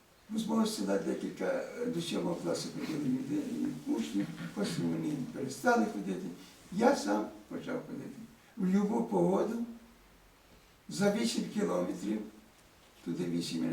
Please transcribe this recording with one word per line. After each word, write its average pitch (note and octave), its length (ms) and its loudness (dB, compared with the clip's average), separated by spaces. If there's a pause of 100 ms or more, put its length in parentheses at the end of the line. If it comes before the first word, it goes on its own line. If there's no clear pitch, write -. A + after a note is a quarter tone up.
(300)
Ну, A3 100 -2
з - 80 -2
мого A3 180 4
села G3 320 0
декілька, - 480 -2
е, - 400 -2
до E3+ 160 0
сьомого F3 340 -2
класу - 340 -2 (100)
ходили D3+ 260 -4
люди, C3+ 300 0
і B2+ 560 -2
учні, - 340 0 (280)
потім E2+ 300 -2
вони D#3 300 0 (200)
перестали A#3 520 2
ходити. F#3 420 -4 (440)
Я A#3 240 6
сам - 320 0 (200)
почав - 400 -6
ходити. - 280 -10 (420)
В F#3+ 80 2
любу G#3 380 4
погоду, G#3 640 2 (1200)
за G3 260 4
вісім A3+ 280 2 (100)
кілометрів, F3+ 680 0 (840)
туди F3 200 -2
вісім - 380 0
і - 100 2